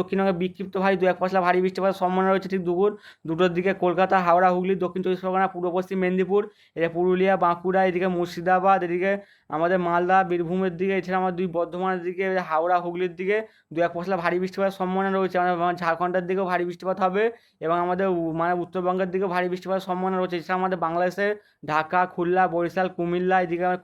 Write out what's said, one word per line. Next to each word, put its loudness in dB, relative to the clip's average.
দক্ষিণবঙ্গে 0
বিক্ষিপ্ত -6
ভারী 2
দু 0
এক 2
পশলা 0
ভারী 2
বৃষ্টিপাতের 0
সম্ভাবনা 2
রয়েছে 0
ঠিক -2
দুপুর 2
দুটোর 2
দিকে। 0
কলকাতা, 2
হাওড়া, 4
হুগলি, 0
দক্ষিণ -4
চব্বিশ -2
পরগনা, 0
পূর্ব -6
পশ্চিম -4
মেদিনীপুর, 0
এটা 0
পুরুলিয়া, 2
বাঁকুড়া, 2
এদিকে 0
মুর্শিদাবাদ, 2
এদিকে -2
আমাদের 2
মালদা, 2
বীরভূমের -2
দিকে, -2
এছাড়া -2
আমার -2
দুই -2
বর্ধমানের -2
দিকে, -4
হাওড়া, 0
হুগলির -4
দিকে 0
দু -6
এক 0
পশলা -2
ভারী 0
বৃষ্টিপাতের -2
সম্ভাবনা 0
রয়েছে। 0
আমাদের 0
ঝাড়খণ্ডের 0
দিকেও -2
ভারী 0
বৃষ্টিপাত -4
হবে 2
এবং 0
আমাদের 0
উ-, 0
মানে 0
উত্তরবঙ্গের -2
দিকেও 0
ভারী 0
বৃষ্টিপাতের -4
সম্ভাবনা -2
রয়েছে। -2
এছাড়া -2
আমাদের 0
বাংলাদেশের 0
ঢাকা, 2
খুলনা, 0
বরিশাল, 0
কুমিল্লা, 0
এদিকে -2
আমার 0